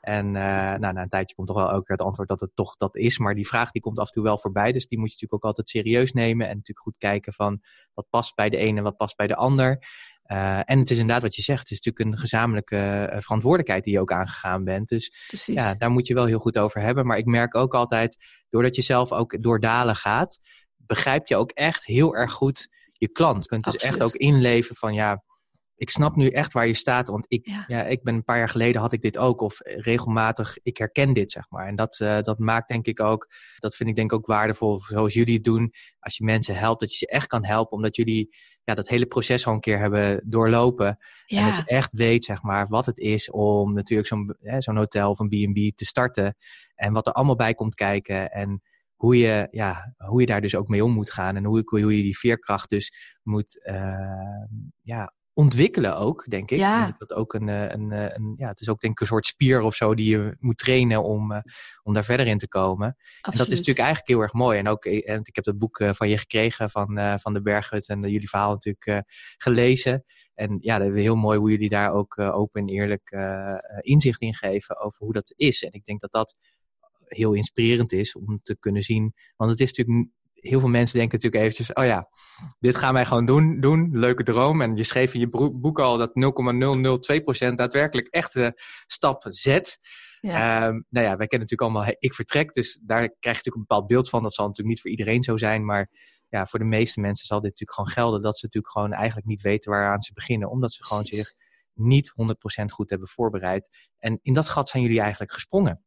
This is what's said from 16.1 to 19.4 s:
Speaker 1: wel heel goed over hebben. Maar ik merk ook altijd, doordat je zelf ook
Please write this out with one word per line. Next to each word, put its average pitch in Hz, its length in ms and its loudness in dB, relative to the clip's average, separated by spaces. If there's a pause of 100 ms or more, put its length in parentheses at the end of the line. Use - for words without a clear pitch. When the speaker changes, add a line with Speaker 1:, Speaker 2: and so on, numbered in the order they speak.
Speaker 1:
wel 123 120 2
heel 113 120 2
goed 113 200 0
over 104 220 0
hebben. 123 260 0
Maar 113 120 0
ik 113 80 -2
merk 120 280 2
ook 127 200 2
altijd, 117 420 0 (320)
doordat 123 280 2
je 131 60 -2
zelf 123 300 2
ook 110 300 -4